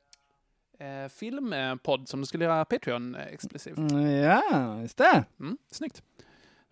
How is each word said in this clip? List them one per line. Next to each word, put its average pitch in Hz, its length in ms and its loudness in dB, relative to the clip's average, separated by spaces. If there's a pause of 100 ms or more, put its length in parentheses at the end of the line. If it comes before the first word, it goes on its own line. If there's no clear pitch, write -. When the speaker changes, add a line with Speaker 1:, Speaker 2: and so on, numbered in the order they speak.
(800)
Speaker 1:
eh, 139 300 -10
filmpodd 143 1000 -4
som 135 120 -6
du 135 40 -6
skulle 165 200 -4
göra 160 200 2
Patreon, 123 500 -4
eh, 135 100 -12
exklusiv. - 520 -14
Speaker 2:
Mm, 147 340 2
ja, 143 680 4
just 117 160 -10
det. 294 260 8 (160)
Speaker 1:
Mm, 170 180 -6 (140)
snyggt. - 300 -10 (680)